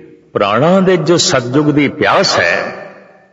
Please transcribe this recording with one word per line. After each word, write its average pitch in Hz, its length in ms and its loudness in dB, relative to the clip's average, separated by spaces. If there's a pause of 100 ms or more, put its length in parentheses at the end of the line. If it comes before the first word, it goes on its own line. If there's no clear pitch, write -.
(340)
ਪ੍ਰਾਣਾਂ 120 480 2
ਦੇ 185 160 2
ਜੋ 160 200 0
ਸਤਿਯੁਗ 131 480 0
ਦੀ 143 240 0
ਪਿਆਸ 120 500 0
ਹੈ, - 460 -4 (480)